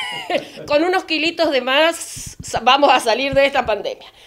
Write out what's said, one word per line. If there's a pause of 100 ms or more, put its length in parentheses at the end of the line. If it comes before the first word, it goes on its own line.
(140)
<laughs>
Con
unos
kilitos
de
más
sa-,
vamos
a
salir
de
esta
pandemia. (200)